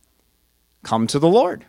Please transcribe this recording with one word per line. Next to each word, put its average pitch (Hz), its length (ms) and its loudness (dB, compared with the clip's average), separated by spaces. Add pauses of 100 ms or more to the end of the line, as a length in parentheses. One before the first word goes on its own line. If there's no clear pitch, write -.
(840)
Come 113 240 -2
to 143 120 -2
the 151 100 2
Lord. 185 400 0